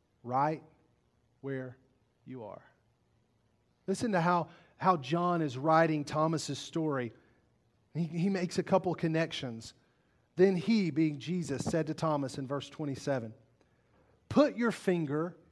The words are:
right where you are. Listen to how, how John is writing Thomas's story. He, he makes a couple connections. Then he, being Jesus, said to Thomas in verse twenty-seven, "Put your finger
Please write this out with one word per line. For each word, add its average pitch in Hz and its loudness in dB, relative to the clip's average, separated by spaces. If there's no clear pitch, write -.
right 143 0
where 131 -8
you 123 -14
are. 101 -14
Listen 202 -2
to 175 4
how, 175 4
how 180 4
John 170 0
is 127 -4
writing 156 4
Thomas's 156 -2
story. 139 -4
He, 160 -2
he 170 -2
makes 185 -2
a 180 2
couple 175 2
connections. 160 -4
Then 190 6
he, 190 2
being 151 0
Jesus, 139 -4
said 156 0
to 156 -4
Thomas 147 -2
in 135 -6
verse 139 -6
twenty-seven, 135 -4
"Put 254 4
your 226 2
finger 170 -2